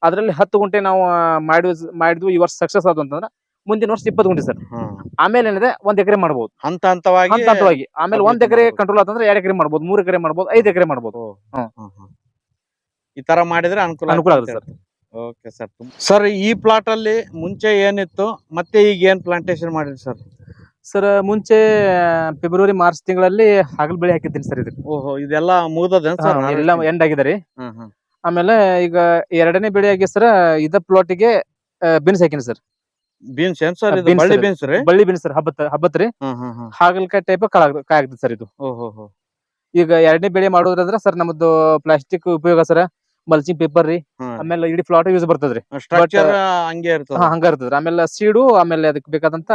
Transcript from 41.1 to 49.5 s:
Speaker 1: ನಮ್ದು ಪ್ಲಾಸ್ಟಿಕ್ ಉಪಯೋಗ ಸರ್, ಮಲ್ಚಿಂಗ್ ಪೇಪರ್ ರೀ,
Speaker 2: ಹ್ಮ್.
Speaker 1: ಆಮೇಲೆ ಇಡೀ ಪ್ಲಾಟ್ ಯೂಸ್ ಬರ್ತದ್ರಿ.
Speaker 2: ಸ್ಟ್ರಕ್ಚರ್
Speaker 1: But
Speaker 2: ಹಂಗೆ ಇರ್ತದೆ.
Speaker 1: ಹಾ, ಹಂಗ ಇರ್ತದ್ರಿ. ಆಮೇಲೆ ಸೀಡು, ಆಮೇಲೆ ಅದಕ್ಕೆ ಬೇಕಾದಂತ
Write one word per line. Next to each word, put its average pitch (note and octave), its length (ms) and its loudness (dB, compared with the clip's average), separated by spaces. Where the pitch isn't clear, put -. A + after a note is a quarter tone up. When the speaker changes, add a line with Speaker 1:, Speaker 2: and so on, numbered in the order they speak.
Speaker 1:
ನಮ್ದು D#3+ 640 0
ಪ್ಲಾಸ್ಟಿಕ್ D#3 480 -2
ಉಪಯೋಗ E3 340 2
ಸರ್, E3+ 280 2
ಮಲ್ಚಿಂಗ್ D#3 300 0
ಪೇಪರ್ D#3+ 280 0
ರೀ, E3 100 -2
Speaker 2:
ಹ್ಮ್. B2+ 420 -12
Speaker 1:
ಆಮೇಲೆ E3 300 -4
ಇಡೀ E3 120 -4
ಪ್ಲಾಟ್ E3 260 2
ಯೂಸ್ F3+ 180 2
ಬರ್ತದ್ರಿ. C#3+ 340 -2
Speaker 2:
ಸ್ಟ್ರಕ್ಚರ್ F3 480 2
Speaker 1:
But F#3+ 440 0
Speaker 2:
ಹಂಗೆ E3+ 200 -6
ಇರ್ತದೆ. D3 280 -4
Speaker 1:
ಹಾ, E3+ 120 2
ಹಂಗ E3 160 -2
ಇರ್ತದ್ರಿ. C3+ 300 0
ಆಮೇಲೆ E3 320 -2
ಸೀಡು, A3 460 2
ಆಮೇಲೆ E3 340 2
ಅದಕ್ಕೆ D3 240 -4
ಬೇಕಾದಂತ D#3+ 440 -4